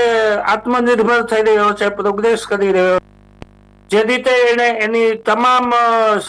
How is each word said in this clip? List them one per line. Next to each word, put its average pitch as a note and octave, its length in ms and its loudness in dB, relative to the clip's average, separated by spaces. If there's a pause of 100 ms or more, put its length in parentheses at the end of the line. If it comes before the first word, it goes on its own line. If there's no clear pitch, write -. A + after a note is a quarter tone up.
(340)
આત્મનિર્ભર A#3+ 880 0
થઈ A3 200 -2
રહ્યો G#3+ 300 2
છે, G3+ 160 -2
પ્રોગ્રેસ G#3 580 -2
કરી G3+ 260 -2
રહ્યો, F#3 280 2 (880)
જે G#3 120 2
રીતે B3+ 280 -2
એને A#3+ 340 2
એની A3+ 500 0
તમામ, A#3+ 580 0
અ, A3+ 460 2 (100)